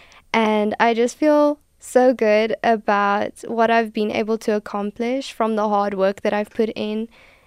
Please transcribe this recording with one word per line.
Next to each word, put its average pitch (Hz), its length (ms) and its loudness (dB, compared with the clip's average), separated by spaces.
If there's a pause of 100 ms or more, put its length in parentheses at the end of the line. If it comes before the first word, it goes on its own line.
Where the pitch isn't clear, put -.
(320)
And 214 480 0
I 233 140 4
just 233 220 0
feel 294 440 2 (180)
so 254 360 2
good 220 500 2
about 208 800 0
what 226 240 0
I've 226 220 0
been 214 180 -2
able 220 280 -2
to 214 180 -2
accomplish 233 760 -6
from 220 220 -2
the 214 140 -2
hard 202 260 0
work 190 280 -2
that 208 100 -2
I've 208 180 -4
put 220 240 -2
in. 214 340 -6 (380)